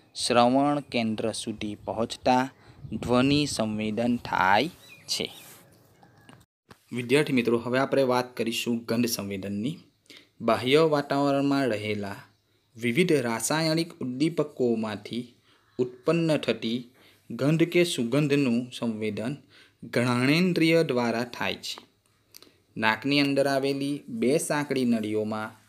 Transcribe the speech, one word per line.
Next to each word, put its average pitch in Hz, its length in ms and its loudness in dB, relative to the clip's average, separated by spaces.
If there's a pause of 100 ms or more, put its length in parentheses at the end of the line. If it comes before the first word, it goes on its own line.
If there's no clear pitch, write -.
(160)
શ્રવણ 131 640 2
કેન્દ્ર 110 520 -4
સુધી 107 440 -8
પહોંચતા 123 760 -2 (440)
ધ્વનિ 127 520 2
સંવેદન 110 720 -2
થાય 95 500 2 (380)
છે. - 280 -6 (1600)
વિદ્યાર્થી 127 420 0
મિત્રો, 117 240 2
હવે 123 220 -2
આપણે 135 240 2
વાત 123 340 0
કરીશું 117 400 -2
ગંધ 117 280 -2
સંવેદનની. 101 720 -6 (640)
બાહ્ય 113 380 2
વાતાવરણમાં 143 880 2
રહેલા 104 500 -4 (600)
વિવિધ 127 360 2
રાસાયણિક 156 840 -2
ઉદ્દીપકોમાંથી 123 1400 -2 (420)
ઉત્પન્ન 160 600 0
થતી 117 540 -4 (400)
ગંધ 147 320 2
કે 175 200 4
સુગંધનું 135 880 0
સંવેદન 110 680 -4 (460)
ઘ્રાણેન્દ્રિય 160 1000 2
દ્વારા 120 400 0
થાય 101 320 -6
છે. - 320 -14 (880)
નાકની 110 420 2
અંદર 139 280 2
આવેલી 139 600 -2
બે 117 280 0
સાંકડી 143 480 -2
નળીઓમાં 107 680 -2 (180)